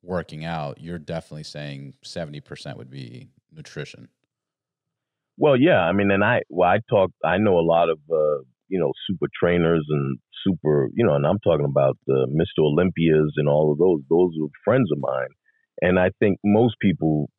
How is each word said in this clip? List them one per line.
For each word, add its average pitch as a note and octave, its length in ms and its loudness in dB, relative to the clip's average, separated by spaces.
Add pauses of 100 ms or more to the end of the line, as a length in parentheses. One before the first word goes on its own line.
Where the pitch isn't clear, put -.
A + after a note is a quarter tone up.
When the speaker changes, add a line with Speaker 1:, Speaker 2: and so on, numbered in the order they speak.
Speaker 1:
working E2 420 -8
out. D#2+ 340 -8
You're E2+ 200 -12
definitely D#2 460 -12
saying C#2+ 580 -14
seventy D2+ 380 -12
percent - 360 -16
would B2+ 140 -20
be B2 380 -18 (220)
nutrition. - 580 -18 (1300)
Speaker 2:
Well, C#3+ 220 4
yeah. D3 200 4
I E2+ 140 0
mean, G2+ 180 2
and G2 120 2
I, A2 260 2
well, F2 200 2
I G2+ 100 2 (100)
talk, F#2+ 220 2 (120)
I E2 140 0
know G2+ 200 4
a E2+ 80 4
lot E2 240 4
of, D#2+ 100 -2 (120)
uh, D2+ 320 0 (240)
you F#2+ 120 -4
know, D2 120 0 (180)
super F2+ 240 -4
trainers E2+ 560 2
and C#2 300 -2 (260)
super, D2+ 480 0
you A#2 120 0
know, D#2 100 2
and C#2+ 100 0
I'm F#2 140 0
talking D#2 260 0
about C#2 400 0
the C2 240 0
Mister D#2 320 -2
Olympias D#2 760 2
and D2 100 0
all D2+ 240 2
of D2 80 -2
those. E2+ 300 2
Those F2 320 2
are D2+ 80 -6 (140)
friends A2+ 280 0
of C#2+ 80 -4
mine. C2 300 -6 (520)
And F2+ 180 2
I F#2 100 2 (100)
think G2+ 240 2
most G#2+ 360 2
people D#2 600 0